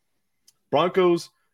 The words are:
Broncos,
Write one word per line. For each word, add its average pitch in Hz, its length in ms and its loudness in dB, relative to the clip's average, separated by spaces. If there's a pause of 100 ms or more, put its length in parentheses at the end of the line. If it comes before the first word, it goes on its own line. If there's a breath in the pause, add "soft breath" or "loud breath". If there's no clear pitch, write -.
(720)
Broncos, 175 580 0 (240)